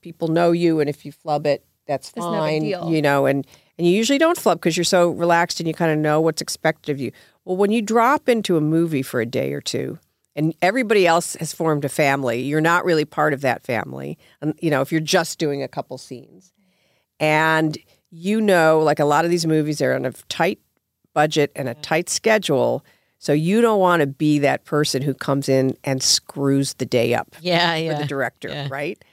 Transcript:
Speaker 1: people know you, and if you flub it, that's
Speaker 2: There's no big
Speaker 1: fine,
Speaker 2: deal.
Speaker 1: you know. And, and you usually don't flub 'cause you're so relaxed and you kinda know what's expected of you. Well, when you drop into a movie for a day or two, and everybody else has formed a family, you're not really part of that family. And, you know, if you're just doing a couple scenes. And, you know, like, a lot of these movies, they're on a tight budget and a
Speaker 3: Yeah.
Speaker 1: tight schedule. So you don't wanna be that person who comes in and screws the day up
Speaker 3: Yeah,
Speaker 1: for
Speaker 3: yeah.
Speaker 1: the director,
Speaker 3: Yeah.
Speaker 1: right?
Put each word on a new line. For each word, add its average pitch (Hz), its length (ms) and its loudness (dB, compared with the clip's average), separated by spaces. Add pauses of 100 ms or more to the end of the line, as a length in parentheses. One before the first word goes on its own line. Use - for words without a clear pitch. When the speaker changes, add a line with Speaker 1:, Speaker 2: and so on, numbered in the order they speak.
Speaker 1:
people 170 260 -10
know 170 240 2
you, 170 280 2
and 147 100 0
if - 160 -10
you 147 60 -14
flub 151 340 -6
it, 147 180 0 (240)
that's 139 240 -6
Speaker 2:
There's - 140 -8
no 170 60 -4
big 165 80 -2
Speaker 1:
fine, 156 240 -2
Speaker 2:
deal. 175 280 -6
Speaker 1:
you 156 100 0
know. 143 260 2
And, 139 180 -2 (320)
and 170 100 -2
you 175 80 4
usually 226 220 2
don't 330 220 2
flub 175 200 2
'cause 165 160 0
you're 170 100 -2
so 175 260 4
relaxed 170 480 0
and 170 80 -4
you 156 80 -2
kinda 160 200 0
know 151 240 2
what's 160 220 0
expected - 500 -4
of 139 80 -4
you. 120 120 -6 (340)
Well, 185 120 -4
when 202 140 2
you 233 120 0
drop 233 440 0
into 214 300 2
a 151 40 2
movie 156 420 0
for 127 180 -4
a 110 40 -2
day 131 280 -4
or 143 80 -8
two, - 380 -6 (360)
and 156 280 -2
everybody 208 420 2
else 170 300 2
has - 180 -10
formed 151 320 -2
a 135 40 -2
family, 135 520 0
you're 143 200 -2
not 170 240 2
really 160 200 2
part 151 280 0
of 131 80 -6
that 127 220 0
family. 131 540 -6 (240)
And, 151 200 -4
you 165 100 0
know, 139 100 0
if - 100 -4
you're 160 100 0
just 160 360 -2
doing 143 240 -4
a 131 60 -8
couple 131 320 -12
scenes. - 540 -20 (680)
And, 156 580 2 (320)
you 190 320 -2
know, 165 380 6
like, 156 200 2
a 151 60 2
lot 147 200 2
of 170 60 0
these 170 140 0
movies, 156 340 0
they're 131 160 0
on 131 100 -4
a 131 60 -4 (180)
tight 180 300 -2 (540)
budget 151 420 0
and 135 120 -6
a 120 40 -6
Speaker 3:
Yeah. 147 100 -14
Speaker 1:
tight 165 280 -2
schedule. 139 760 0 (360)
So - 140 -2
you 170 280 2
don't 226 180 4
wanna 175 280 4
be 147 320 0
that 139 260 0
person 147 360 -2
who 139 120 -2
comes 139 360 -2
in 131 340 2
and 135 180 -4
screws 139 760 0
the 131 100 -6
day 120 280 0
up - 280 -4
Speaker 3:
Yeah, 170 340 0
Speaker 1:
for 160 60 -2
Speaker 3:
yeah. 156 180 -4
Speaker 1:
the 147 60 -4
director, 139 440 -6
Speaker 3:
Yeah. 143 220 -8
Speaker 1:
right? 147 300 -10 (120)